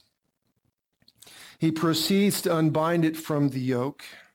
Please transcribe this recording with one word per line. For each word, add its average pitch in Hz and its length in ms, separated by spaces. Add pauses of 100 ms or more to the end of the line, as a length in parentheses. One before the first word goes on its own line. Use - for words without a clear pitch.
(1600)
He 160 120
proceeds 175 720
to 170 120
unbind 160 480
it 160 140
from 143 320
the 131 100
yoke. 127 460 (300)